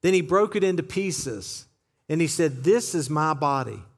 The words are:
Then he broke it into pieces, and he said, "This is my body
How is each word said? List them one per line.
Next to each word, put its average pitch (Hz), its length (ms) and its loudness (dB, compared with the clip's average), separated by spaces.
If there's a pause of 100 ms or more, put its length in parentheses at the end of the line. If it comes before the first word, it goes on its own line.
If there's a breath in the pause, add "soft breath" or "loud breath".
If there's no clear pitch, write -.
Then 185 120 2
he 190 60 6
broke 196 380 2
it 196 80 2
into 180 180 0
pieces, 135 800 -6 (440)
and 156 100 0
he 165 80 2
said, 139 380 0
"This 226 280 2
is 151 160 -2
my 156 240 0
body 135 500 -2 (140)